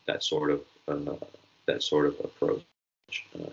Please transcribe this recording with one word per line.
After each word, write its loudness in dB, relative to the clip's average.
that -2
sort 2
of, 2
uh, -2
that 2
sort 4
of 0
approach, 0
uh, -8